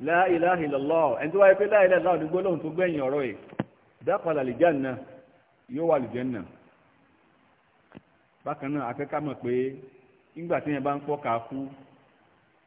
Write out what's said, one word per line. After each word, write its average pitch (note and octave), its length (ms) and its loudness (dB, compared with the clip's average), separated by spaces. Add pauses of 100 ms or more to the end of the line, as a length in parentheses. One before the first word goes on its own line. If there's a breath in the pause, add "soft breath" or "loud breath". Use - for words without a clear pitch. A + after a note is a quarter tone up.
la E3+ 280 2
ilaha F3 340 2
illallah. D3 440 0 (140)
Ẹni D3+ 100 -4
tó G3 80 2
wáyé G3 160 10
pé G3+ 120 0
la G3+ 180 6
ilaha F#3 140 6
illallah E3 220 0
ní D#3 80 -6
gbólóhùn F#3 320 0
tó D#3 80 -6
gbẹ̀yìn E3 320 -2
ọ̀rọ̀ C3+ 220 -2
yìí. A2 120 -6 (640)
Dakhala D#3+ 400 0
al-janna. C3 560 2 (720)
Yóò C#3+ 180 -6
wà D#3 80 4
al-janna. B2 460 -4 (2000)
Bákan C#3 260 -8
náà, C#3+ 160 -4
a A#2+ 60 -6
fẹ́ C#3+ 140 -8
ká D3+ 120 -4
mọ̀ C#3+ 160 -8
pé B2 180 -6 (800)
nígbà E3 240 -4
tí D3+ 120 -6
yẹn C#3 120 -4
bá C#3+ 100 -2
ń C#3+ 80 -6
pọ̀ C#3+ 200 -4
ká A#2+ 180 -2
kú, C3+ 280 -10 (1000)